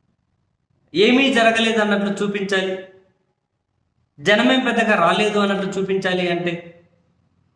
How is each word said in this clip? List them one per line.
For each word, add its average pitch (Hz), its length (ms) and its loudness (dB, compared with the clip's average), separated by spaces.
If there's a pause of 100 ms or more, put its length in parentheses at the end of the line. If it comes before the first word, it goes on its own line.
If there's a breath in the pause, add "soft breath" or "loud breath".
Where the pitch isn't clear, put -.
(960)
ఏమీ 247 400 4
జరగలేదు 226 460 2
అన్నట్లు 202 460 -2
చూపించాలి, 190 520 -4 (1400)
జనమేం 233 400 2
పెద్దగా 220 360 0
రాలేదు 202 420 0
అన్నట్లు 190 440 -2
చూపించాలి 185 480 -2
అంటే 170 540 -6 (720)